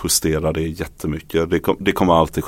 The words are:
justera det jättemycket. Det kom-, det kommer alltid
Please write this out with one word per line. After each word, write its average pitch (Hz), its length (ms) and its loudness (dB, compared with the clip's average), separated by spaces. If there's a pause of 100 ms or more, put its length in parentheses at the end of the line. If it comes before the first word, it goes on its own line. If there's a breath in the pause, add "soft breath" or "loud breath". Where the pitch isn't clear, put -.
justera 78 480 0
det 80 100 -4
jättemycket. 82 880 -4
Det 85 80 2
kom-, - 220 0
det 98 120 0
kommer 90 220 4
alltid 80 340 2